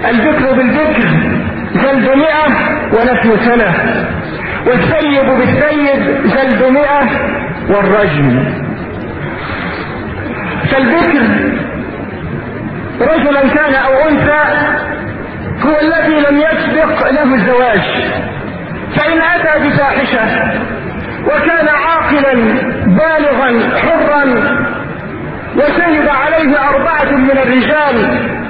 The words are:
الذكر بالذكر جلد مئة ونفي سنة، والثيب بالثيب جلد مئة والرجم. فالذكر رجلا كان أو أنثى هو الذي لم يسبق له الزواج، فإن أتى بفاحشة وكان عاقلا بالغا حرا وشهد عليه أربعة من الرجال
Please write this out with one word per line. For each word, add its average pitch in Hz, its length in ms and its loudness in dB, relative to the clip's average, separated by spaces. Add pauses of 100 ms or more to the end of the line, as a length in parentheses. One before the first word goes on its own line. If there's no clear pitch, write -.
الذكر 262 440 2
بالذكر 254 540 2 (680)
جلد 254 340 2
مئة 302 380 4 (460)
ونفي 233 520 2
سنة، 233 280 2 (960)
والثيب 302 580 2 (140)
بالثيب 285 600 2 (260)
جلد 247 380 2
مئة 277 460 2 (600)
والرجم. 185 840 2 (2250)
فالذكر 277 540 2 (1800)
رجلا 277 400 2
كان 294 320 2
أو 269 360 2
أنثى 294 340 2 (1200)
هو 302 160 2
الذي 311 340 0 (140)
لم 285 80 4
يسبق 302 760 0
له 269 240 2
الزواج، 240 460 2 (1120)
فإن 320 260 0
أتى 320 460 2
بفاحشة 247 840 0 (760)
وكان 302 420 2
عاقلا 294 680 2 (520)
بالغا 277 640 2 (280)
حرا 294 460 2 (1300)
وشهد 302 500 2
عليه 285 600 2
أربعة 302 420 0
من 269 200 2
الرجال 254 880 2 (300)